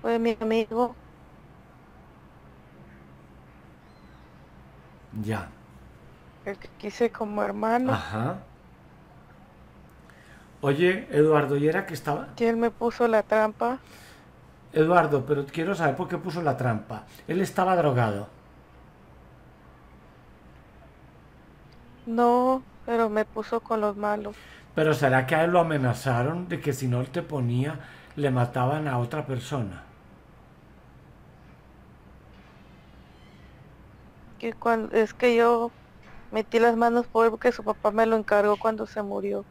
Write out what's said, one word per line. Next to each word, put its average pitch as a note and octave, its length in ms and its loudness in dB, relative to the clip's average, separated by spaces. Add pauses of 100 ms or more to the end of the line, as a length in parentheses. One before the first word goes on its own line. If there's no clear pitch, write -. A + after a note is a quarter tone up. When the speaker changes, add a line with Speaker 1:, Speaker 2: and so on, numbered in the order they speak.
Speaker 1:
fue A#3 180 0
mi A3+ 220 0
amigo. A3+ 540 0 (4000)
Speaker 2:
Ya. G2+ 260 -6 (960)
Speaker 1:
El G3 100 -10
que - 120 -20 (100)
quise A3+ 340 -4
como G#3 300 -6
hermano. A3 500 0
Speaker 2:
Ajá. B2+ 460 -4 (2250)
Oye, F3+ 480 2
Eduardo, D3 480 4
¿y D3+ 100 2
era F#3 160 0
que F3 80 -10
estaba? D#3 440 -6
Speaker 1:
Que A#3 120 0
él A#3 80 0
me A#3 140 0
puso A#3 360 -2
la A3 160 2
trampa. A3 560 -2 (920)
Speaker 2:
Eduardo, D#3 520 4
pero C#3 220 -2
quiero E3 300 -4
saber D3+ 180 0
por F3 140 -6
qué E3+ 100 -4
puso F3 240 -6
la C3+ 140 0
trampa. - 480 -4 (240)
¿Él E3 120 -2
estaba F#3 360 0
drogado? A#2+ 520 0 (3750)
Speaker 1:
No, B3 560 4 (220)
pero A#3 240 0
me G#3+ 160 0
puso A3 360 -6
con A3 200 -4
los G#3 160 -2
malos. G#3 380 -4 (400)
Speaker 2:
¿Pero D#3 200 2
será C3 340 2
que E3 80 2
a D#3+ 80 4
él F3 80 0
lo F3+ 80 6
amenazaron C#3+ 880 0
de E3+ 120 -6
que D3 120 -2
si B2+ 160 -4
no B2 120 0
él B2+ 100 -6
te F3 120 -4
ponía, C3 560 -2 (380)
le C#3+ 160 0
mataban C3+ 560 0
a B2 100 -2
otra B2 280 -4
persona? A#2+ 580 -6 (4000)
Speaker 1:
Que A#3 140 -6
cuan-, A3+ 400 -2
es A3 220 2
que A#3+ 220 2
yo A#3 340 2 (640)
metí A3 260 0
las A#3 180 6
manos A#3 300 2
por A3+ 200 4
él A#3 40 4
porque A#3+ 220 0
su A3 100 -8
papá G#3 280 0
me A3 160 4
lo A3+ 100 2
encargó G#3 400 2
cuando A3 300 -4
se G#3+ 160 -8
murió. G3+ 480 -6